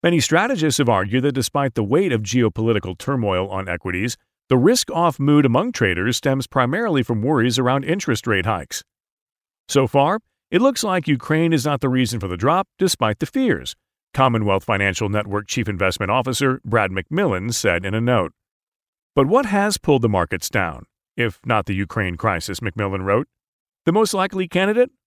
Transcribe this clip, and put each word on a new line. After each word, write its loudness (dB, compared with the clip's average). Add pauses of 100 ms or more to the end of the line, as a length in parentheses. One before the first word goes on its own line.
Many 4
strategists 0
have 2
argued 2
that 2
despite -2
the -2
weight 2
of 0
geopolitical 0
turmoil -2
on -6
equities, -4 (340)
the 4
risk-off 2
mood 4
among 2
traders 0
stems -2
primarily 0
from -2
worries 2
around 0
interest -4
rate 0
hikes. -6 (840)
So 4
far, 2 (300)
it 2
looks 2
like -2
Ukraine 2
is 0
not -2
the 0
reason 0
for -6
the -6
drop, 0 (100)
despite 0
the -2
fears, -2 (380)
Commonwealth 2
Financial -2
Network -2
Chief -4
Investment -2
Officer 0
Brad 0
McMillan -2
said 0
in -4
a 0
note. 0 (840)
"But 4
what 2
has 0
pulled 2
the 2
markets -2
down, -4 (320)
if -4
not 0
the -4
Ukraine -4
crisis?" -4
McMillan -4
wrote. 0 (580)
"The 2
most 2
likely -2
candidate, 2 (160)